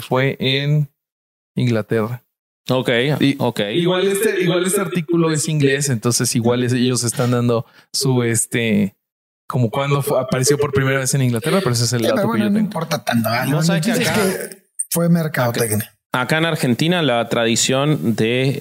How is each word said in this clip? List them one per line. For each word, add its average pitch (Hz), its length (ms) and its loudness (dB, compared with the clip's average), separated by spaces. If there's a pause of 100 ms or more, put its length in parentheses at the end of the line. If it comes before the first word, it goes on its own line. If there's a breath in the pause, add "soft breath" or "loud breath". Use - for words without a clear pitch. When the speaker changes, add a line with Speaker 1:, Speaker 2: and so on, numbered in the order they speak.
Speaker 1:
fue 131 320 0
en 143 500 0 (640)
Inglaterra. 113 680 -2 (460)
Speaker 2:
Ok, 127 200 0 (300)
Speaker 1:
Y 135 200 2
Speaker 2:
ok. 120 200 -2 (140)
Speaker 1:
igual 180 340 0
este, 202 340 0
igual 180 240 0
este 202 160 0
artículo 170 500 0
es 151 160 -2
inglés, 143 420 2
entonces 120 460 0
igual 120 280 2
es, 120 100 0
ellos 123 300 0
están 123 280 -2
dando 120 340 0 (280 soft breath)
su, 127 300 0
este, 113 720 0 (520)
como 123 220 0
cuando 143 320 -2
fue, 135 180 0
apareció 131 380 0
por 143 160 -2
primera 135 260 0
vez 131 140 -2
en 139 80 0
Inglaterra, 127 380 0
pero 123 140 0
ese 117 120 0
es 117 80 -2
el 120 80 0
Speaker 3:
Sí, 110 40 0
Speaker 1:
dato 110 100 2
Speaker 3:
pero 196 80 2
Speaker 1:
que - 60 0
Speaker 3:
bueno, 214 160 0
Speaker 1:
yo - 40 0
Speaker 3:
no 202 60 2
Speaker 1:
tengo. 220 100 2
Speaker 3:
importa 160 380 -6
tanto, 113 260 0
¿verdad? 117 160 -2
Speaker 2:
No 143 120 0
Speaker 3:
Lo 160 60 0
Speaker 2:
sabes 160 200 0
que 220 80 0
Speaker 3:
importante 220 280 0 (100)
es - 100 -4
Speaker 2:
acá - 100 -10
Speaker 3:
que - 140 -20 (280)
fue 170 180 0
mercadotecnia. 123 840 0 (200)
Speaker 2:
Acá 127 280 0
en 165 60 2
Argentina 160 580 0
la 120 260 2
tradición 117 840 0
de, 123 460 0